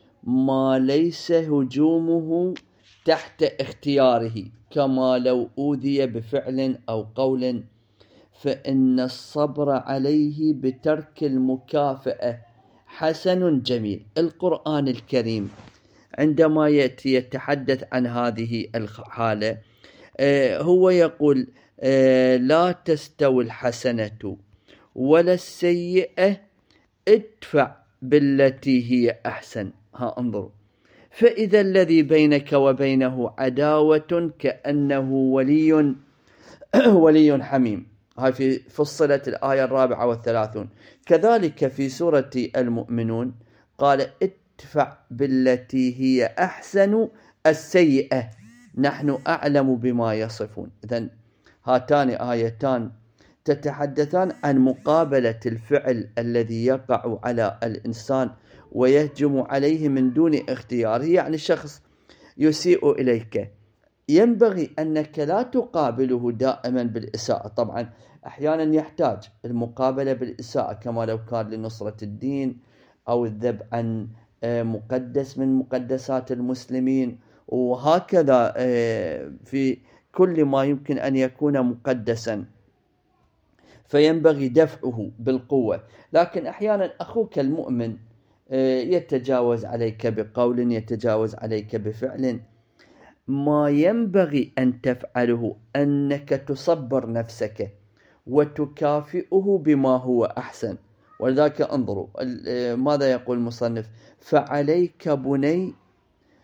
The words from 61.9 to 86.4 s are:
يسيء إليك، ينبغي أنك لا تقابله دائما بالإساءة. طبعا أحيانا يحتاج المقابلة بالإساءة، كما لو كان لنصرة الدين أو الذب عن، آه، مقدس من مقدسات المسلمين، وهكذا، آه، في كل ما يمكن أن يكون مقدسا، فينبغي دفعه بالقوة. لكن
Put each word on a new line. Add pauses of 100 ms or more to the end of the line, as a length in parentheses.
يسيء
إليك، (580)
ينبغي (100)
أنك
لا
تقابله
دائما
بالإساءة.
طبعا (380)
أحيانا
يحتاج (280)
المقابلة
بالإساءة،
كما
لو
كان
لنصرة
الدين (520)
أو
الذب (100)
عن، (360)
آه،
مقدس
من
مقدسات
المسلمين، (280)
وهكذا،
آه، (140)
في (340)
كل
ما
يمكن
أن
يكون
مقدسا، (1400)
فينبغي
دفعه
بالقوة. (300)
لكن